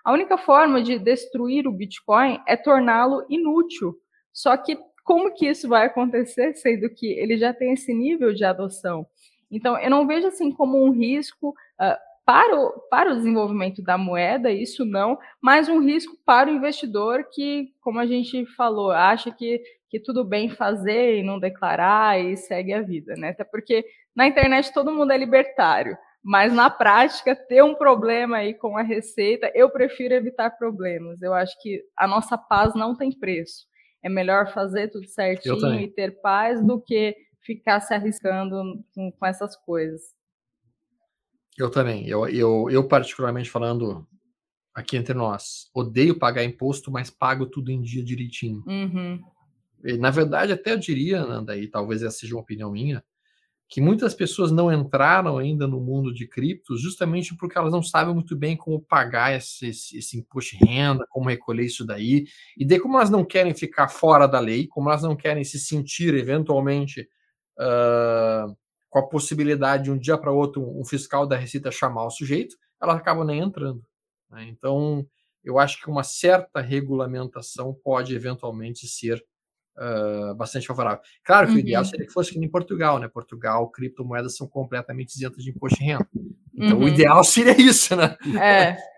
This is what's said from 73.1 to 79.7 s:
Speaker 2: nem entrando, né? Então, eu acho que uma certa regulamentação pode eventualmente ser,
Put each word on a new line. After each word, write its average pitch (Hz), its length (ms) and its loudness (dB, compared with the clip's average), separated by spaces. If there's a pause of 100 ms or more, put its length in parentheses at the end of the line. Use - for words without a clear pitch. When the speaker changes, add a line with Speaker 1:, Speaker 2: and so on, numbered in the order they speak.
Speaker 2:
nem 147 140 -4
entrando, 139 420 -8 (480)
né? 113 140 -18
Então, 139 600 -4 (380)
eu 131 160 -2
acho 139 220 2
que 156 100 -14
uma 143 140 -4
certa 180 560 2
regulamentação 127 1200 -6
pode 131 320 -2
eventualmente 120 720 -10
ser, 117 340 -6 (560)